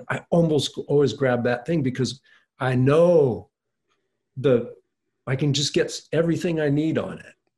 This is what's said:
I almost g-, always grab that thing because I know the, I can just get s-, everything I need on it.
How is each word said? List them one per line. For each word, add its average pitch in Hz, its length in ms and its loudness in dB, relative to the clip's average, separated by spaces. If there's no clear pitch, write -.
I 135 200 -6
almost 156 460 2
g-, 135 120 -10
always 143 260 2
grab 123 320 0
that 120 200 -2
thing 165 160 -2
because 127 400 -4
I 127 160 -2
know 139 720 4
the, 123 380 0
I 131 100 -4
can 147 160 0
just 139 220 -2
get 156 140 0
s-, - 240 -14
everything 165 500 -2
I 151 80 0
need 147 300 0
on 92 200 -10
it. - 140 -20